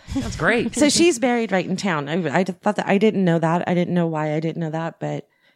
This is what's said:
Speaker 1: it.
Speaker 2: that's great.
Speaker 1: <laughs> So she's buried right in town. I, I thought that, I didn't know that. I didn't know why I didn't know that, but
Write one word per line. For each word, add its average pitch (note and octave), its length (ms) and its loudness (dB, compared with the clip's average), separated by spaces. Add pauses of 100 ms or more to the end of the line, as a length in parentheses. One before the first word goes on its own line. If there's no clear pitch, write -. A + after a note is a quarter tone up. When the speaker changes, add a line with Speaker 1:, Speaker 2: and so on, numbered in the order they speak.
(160)
Speaker 1:
it. C4+ 60 -2
Speaker 2:
that's A3+ 160 -6
great. A3 380 0
Speaker 1:
<laughs> - 20 -4
So C#4+ 120 6
she's E4 300 2
buried A#3 320 0
right F#3 160 0
in F#3+ 80 -2
town. D#3+ 320 -2
I, D#3 320 0
I F#3+ 60 2
thought G3+ 320 -2
that, - 100 -4
I G3+ 100 2
didn't G3 280 2
know E3 140 4
that. E3 280 0
I F3 60 0
didn't F3 200 0
know F3 140 2
why D#3 260 -2
I D#3 60 0
didn't D#3+ 220 -6
know D#3+ 100 -4
that, E3 300 -6
but D3 260 -8 (280)